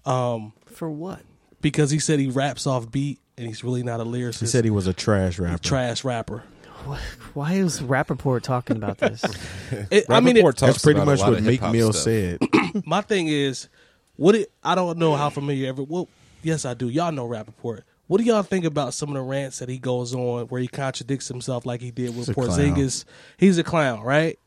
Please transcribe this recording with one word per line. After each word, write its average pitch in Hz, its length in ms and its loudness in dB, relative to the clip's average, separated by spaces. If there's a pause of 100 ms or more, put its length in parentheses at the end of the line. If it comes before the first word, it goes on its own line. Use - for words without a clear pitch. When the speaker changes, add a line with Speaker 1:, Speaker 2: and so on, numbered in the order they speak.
Speaker 1:
Um, 120 480 -2 (120)
Speaker 2:
For - 240 -12
what? 160 320 -12 (400)
Speaker 1:
because 147 300 2
he 151 80 0
said 151 200 2
he 135 100 0
raps 135 380 -2
off 120 240 -2
beat 139 280 -4 (180)
and 120 100 -10
he's 110 160 -12
really 123 200 -4
not 117 180 -6
a - 40 -6
lyricist. 120 360 -6
Speaker 3:
He 117 60 -2
said 117 180 2
he 113 60 4
was 101 160 2
a 92 60 2
trash 95 460 2
rapper. 85 240 0
Speaker 1:
Trash 123 400 -2
rapper. 113 400 -6 (420)
Speaker 2:
Wh-, 139 120 -8 (400)
why 147 160 -2
is 190 260 0
Rappaport 131 640 0
talking 123 360 -2
about 104 200 -6
this? - 320 -2
Speaker 1:
<laughs> 107 40 -6 (560)
It, 208 200 4
I 220 100 8
mean, 247 180 6
it 208 60 8
Speaker 4:
Rappaport 151 120 6
talks - 40 -8 (140)
Speaker 3:
That's - 100 -2
pretty 151 160 6
Speaker 4:
about 143 80 4
a 147 40 6
Speaker 3:
much 139 100 4
Speaker 4:
lot 98 80 4
Speaker 3:
what 117 100 4
Speaker 4:
of 107 60 0
Speaker 3:
Meek 113 160 4
Speaker 4:
hip-hop 101 100 0
Speaker 3:
Mill 113 220 4
Speaker 4:
stuff. - 100 -2
Speaker 3:
said. 98 360 0 (240)
Speaker 1:
<clears throat> 180 220 -6
My 165 160 0
thing 190 260 -2
is, 143 420 -2 (480)
what 190 180 6
it, 208 160 -2 (120)
I 170 120 0
don't 175 240 -2
know 160 160 4
how 147 160 0
familiar 139 380 -4
ever. 131 140 -8
Well, 160 260 -6 (340)
yes, 156 220 -4
I 123 100 -6
do. 120 140 -4
Y'all 165 240 -2
know 127 140 -8
Rappaport. 110 560 -10 (240)
What 175 120 2
do 233 60 2
y'all 220 180 4
think 185 220 -2
about 147 280 -2
some 147 160 -8
of 143 60 -6
the 135 60 -4
rants 135 380 -6
that 127 100 -8
he 127 100 -8
goes 123 340 -2
on 120 340 -4
where 127 140 -6
he 127 60 -4
contradicts 135 600 -6
himself 123 360 -6
like 120 160 -6
he 123 100 -12
did 123 180 -6
with 120 180 -6
Speaker 3:
He's - 20 -4
a 117 60 -2
clown. 127 140 0
Speaker 1:
Porzingis? 139 560 2 (320)
He's 185 200 6
a 165 60 0
clown, 135 380 0
right? 147 460 2